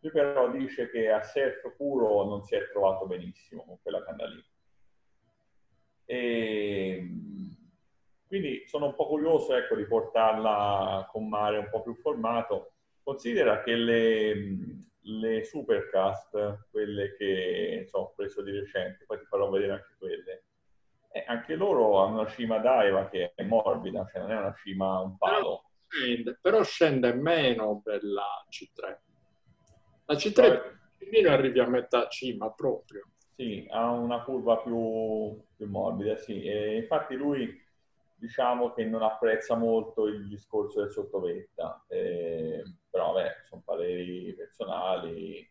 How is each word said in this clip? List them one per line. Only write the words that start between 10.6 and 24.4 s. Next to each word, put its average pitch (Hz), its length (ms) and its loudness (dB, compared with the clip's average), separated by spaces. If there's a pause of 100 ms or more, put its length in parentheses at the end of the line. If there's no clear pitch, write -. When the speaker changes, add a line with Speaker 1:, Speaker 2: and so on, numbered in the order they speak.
Speaker 1:
con 107 200 -6
mare 104 260 0
un 104 140 -4
po' 110 120 -2
più 117 120 -8
formato. 113 800 -2 (280)
Considera 139 600 2
che 120 120 0
le, 113 600 4
mm, 101 460 -6 (200)
le 110 440 -4
Supercast, 104 1300 -2
quelle 101 460 -4
che, 92 680 -2
insomma, 95 200 -4
ho - 100 -14
preso 101 280 -6
di 101 80 -8
recente, 98 560 -6
poi 107 120 -8
ti - 60 -16
farò 101 240 0
vedere 98 240 2
anche - 260 -10
quelle, - 460 -10 (680)
eh, - 140 -8
anche 120 300 -4
loro 135 420 4
hanno 104 220 4
una 107 80 -2
cima 113 300 -2
d'aiva 104 500 4
che 87 260 -4
è - 80 -8
morbida, 98 680 0
cioè 92 120 -10
non 98 80 -8
è 110 80 -2
una 101 160 -4